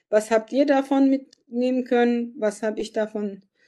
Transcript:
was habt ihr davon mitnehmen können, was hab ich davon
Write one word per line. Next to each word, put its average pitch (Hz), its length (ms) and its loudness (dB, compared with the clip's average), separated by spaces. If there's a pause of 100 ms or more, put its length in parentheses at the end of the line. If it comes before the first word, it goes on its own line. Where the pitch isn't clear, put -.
was 214 220 0
habt 220 200 0
ihr 277 140 4
davon 269 460 2
mitnehmen 254 760 -4
können, 240 540 0
was 208 240 -4
hab 214 160 -4
ich 220 140 -8
davon 208 500 -6 (260)